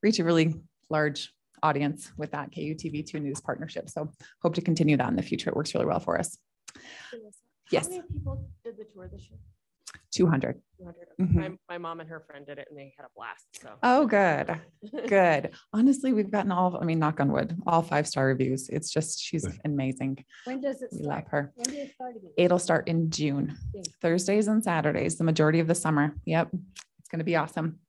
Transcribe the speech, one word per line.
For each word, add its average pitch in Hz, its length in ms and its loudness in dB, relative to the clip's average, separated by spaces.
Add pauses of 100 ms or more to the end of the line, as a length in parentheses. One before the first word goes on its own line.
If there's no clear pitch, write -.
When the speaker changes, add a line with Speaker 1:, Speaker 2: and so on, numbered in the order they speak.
Speaker 1:
reach 214 160 4
a 175 60 2
really 165 300 6 (340)
large 151 420 0 (320)
audience 147 540 0
with 151 140 -8
that 147 220 -8
K 160 100 -8
U 151 120 -4
T 156 140 -8
V 147 140 -6
two 151 180 -8
News 143 220 -6
partnership. - 480 -8
So 156 200 -8 (300)
hope 165 140 0
to 175 80 -2
continue 156 340 4
that 127 140 2
in - 60 0
the - 60 0
future. - 280 -2
It - 60 -2
works 156 180 -4
really - 100 2
well - 160 2
for - 180 0
us. - 200 -4 (340)
Speaker 2:
How - 460 -18 (520)
Speaker 1:
Yes. - 200 0
Speaker 2:
many 359 100 -8 (100)
people - 380 -8 (160)
did 226 140 -14
the 214 60 -16
tour 185 240 -20
this - 200 -18
year? - 100 -20 (720)
Speaker 1:
Two - 160 2
hundred. - 360 0 (160)
Speaker 2:
Two 185 80 -20
hundred. - 220 -20 (120)
Speaker 1:
Mm-hmm. 175 180 4
Speaker 2:
My, 180 120 -2 (180)
my 175 100 -10
mom 165 220 -10
and 160 80 -14
her 160 120 -14
friend 147 260 -20
did 143 120 -14
it, 139 120 -16
and 147 80 -18
they 139 180 -20
had 139 80 -20
a 123 100 -20
blast. 110 300 -14 (160)
So. 120 100 -20 (120)
Speaker 1:
Oh, 254 240 4
good. 170 520 2 (240)
Speaker 2:
<laughs> 233 260 -8
Speaker 1:
Good. 175 420 4 (220)
Honestly, 262 400 4
we've 208 180 2
gotten 202 220 0
all, 180 280 2
I - 40 -2
mean, 165 140 2
knock 156 220 0
on 139 120 4
wood, 165 240 0 (100)
all 165 160 4
five-star 147 440 0
reviews. 131 420 0
It's - 220 -6
just, - 300 -4
she's 151 260 -4 (180)
amazing. 135 600 -2 (200)
Speaker 3:
When 254 160 -6
does 269 220 -4
it 240 100 -10
Speaker 1:
We - 80 -10
love 147 260 -4
Speaker 3:
start? - 40 -20
Speaker 1:
her. 143 260 -2
Speaker 3:
When 240 140 0
do 294 60 -10
you 277 120 -10
start 247 280 -12
again? 190 220 -18
Speaker 1:
It'll 175 200 6
start 175 300 2
in 165 220 2
June. 147 460 -2 (180)
Speaker 3:
June. 190 100 -12 (160)
Speaker 1:
Thursdays 190 480 2
and 220 140 2
Saturdays, 160 560 0
the 170 60 0
majority 156 360 4
of 160 60 2
the 170 80 2
summer. 151 400 2 (100)
Yep. 165 280 0
It's - 580 -14
gonna 165 140 -4
be 170 120 0
awesome. 160 520 -2